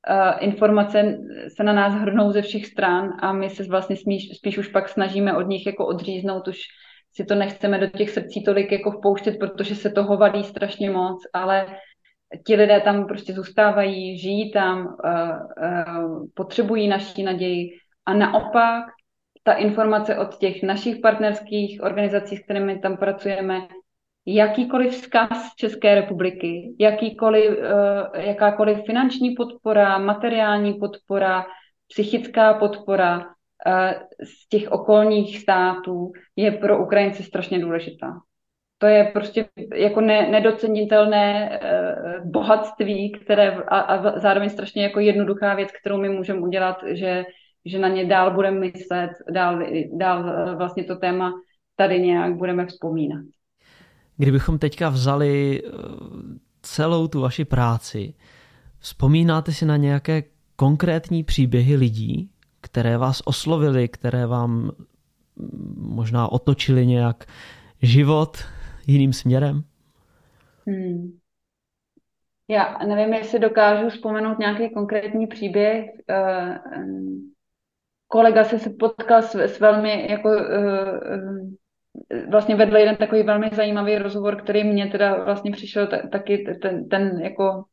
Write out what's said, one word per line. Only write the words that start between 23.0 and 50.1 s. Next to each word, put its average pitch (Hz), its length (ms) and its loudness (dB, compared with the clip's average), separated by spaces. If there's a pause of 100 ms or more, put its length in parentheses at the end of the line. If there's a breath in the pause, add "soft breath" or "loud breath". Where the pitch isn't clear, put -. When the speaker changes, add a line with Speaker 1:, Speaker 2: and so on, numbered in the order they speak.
Speaker 1:
jakýkoliv 240 680 2
vzkaz - 640 -2
České 208 400 4
republiky, 180 840 -4
jakýkoliv, 214 720 2
eh, 202 760 -2
jakákoliv 208 580 2
finanční 247 500 0
podpora, 208 640 2
materiální 208 760 0
podpora, 196 720 -2 (420 loud breath)
psychická 220 640 2
podpora, 190 720 0 (420)
eh, 185 280 2 (280)
z - 260 -20
těch 208 220 0
okolních 214 680 2
států 180 720 0 (240 loud breath)
je 202 160 2
pro 202 320 2
Ukrajince 202 400 0
strašně 180 360 -4
důležitá. 165 600 -6 (580)
To 208 100 4
je 208 160 8
prostě 208 420 -2 (300)
jako 208 260 2
ne-, 214 300 4
nedocenitelné, 214 1300 2
eh, 180 320 0 (300)
bohatství, 208 840 0
které 202 400 2
v-, 185 160 -8
a, 196 120 2
a 196 220 0
v-, 202 180 -2
zároveň 202 300 2
strašně 202 340 -6
jako 202 160 -2
jednoduchá 202 560 2
věc, 196 140 -4 (120)
kterou 196 160 -4
my 196 120 -2
můžeme 190 300 -4
udělat, 185 380 -2 (140)
že, 180 320 -4 (420 loud breath)
že 185 140 -6
na 190 80 0
ně 185 180 0
dál 185 280 4
budeme 196 260 0
myslet, 180 520 -4 (200)
dál, 175 320 0 (300)
dál, 175 360 -2